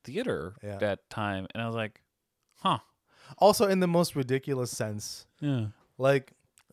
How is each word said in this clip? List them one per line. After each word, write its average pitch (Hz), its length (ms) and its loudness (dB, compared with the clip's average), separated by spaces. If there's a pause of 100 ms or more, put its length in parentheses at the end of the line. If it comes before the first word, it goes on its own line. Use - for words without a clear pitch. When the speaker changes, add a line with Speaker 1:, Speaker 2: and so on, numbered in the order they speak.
Speaker 1:
theater 107 580 -6
Speaker 2:
Yeah. 104 160 -10
Speaker 1:
that 101 320 -4
time, 101 440 -4
and 113 100 -6
I - 20 -4
was 113 100 -6
like, 110 280 -8 (540)
"Huh." 185 220 0 (600)
Speaker 2:
Also, 202 280 6
in 190 120 2
the 180 80 2
most 170 280 2
ridiculous 131 560 -2
sense, 107 540 -8 (140)
Speaker 1:
Yeah. 135 280 -2 (300)
Speaker 2:
like, 131 360 2 (400)